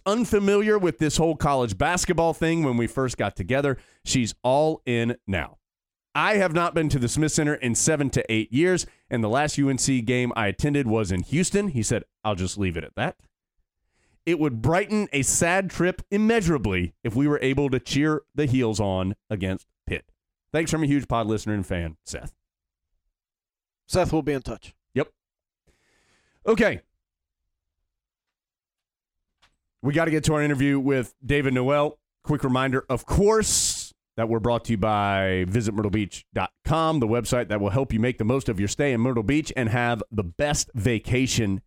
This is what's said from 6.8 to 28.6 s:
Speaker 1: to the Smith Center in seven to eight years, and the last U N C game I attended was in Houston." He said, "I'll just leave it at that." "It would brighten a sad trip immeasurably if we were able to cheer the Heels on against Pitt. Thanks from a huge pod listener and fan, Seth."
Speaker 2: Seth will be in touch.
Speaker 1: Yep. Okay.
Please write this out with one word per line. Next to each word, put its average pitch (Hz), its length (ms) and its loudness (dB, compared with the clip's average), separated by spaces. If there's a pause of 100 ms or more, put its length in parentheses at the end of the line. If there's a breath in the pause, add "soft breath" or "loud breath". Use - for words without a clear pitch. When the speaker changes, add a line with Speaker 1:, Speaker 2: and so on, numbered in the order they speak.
Speaker 1:
to 139 100 0
the 120 100 0
Smith 151 240 0
Center 147 220 2
in 117 200 -2
seven 143 360 0
to 131 200 -2
eight 110 220 -2
years, 170 320 2 (240 soft breath)
and 120 120 -2
the 107 60 0
last 143 300 0
U 139 120 2
N 135 80 0
C 127 240 0
game 123 340 0
I 107 120 0
attended 143 400 0
was 110 240 0
in 90 120 -2
Houston." 190 460 0
He 123 140 -2
said, 110 200 -2 (200)
"I'll 107 120 -2
just 90 220 -4
leave 92 200 -2
it 78 80 -8
at - 100 -20
that." 131 220 -6 (1080)
"It 165 140 0
would 131 220 0
brighten 196 500 2
a 139 120 0
sad 180 460 0
trip 180 400 0
immeasurably 165 840 2 (100)
if 113 120 -4
we 143 120 2
were 147 140 2
able 135 300 0
to 127 80 0
cheer 151 420 0 (120)
the 147 120 -2
Heels 117 340 0
on 95 360 0 (140)
against 95 380 -4 (180)
Pitt. - 280 -8 (400)
Thanks 156 180 -2
from 160 120 0
a 147 40 2
huge 143 220 0
pod 117 180 0
listener 107 260 -2
and 98 140 -4
fan, 82 380 -6
Seth." - 280 -12 (1500)
Speaker 2:
Seth 180 280 0
will 156 100 0
be 143 80 -2
in 135 100 -4
touch. - 320 -14 (200)
Speaker 1:
Yep. 135 180 -2 (1400)
Okay. 208 340 2 (3000)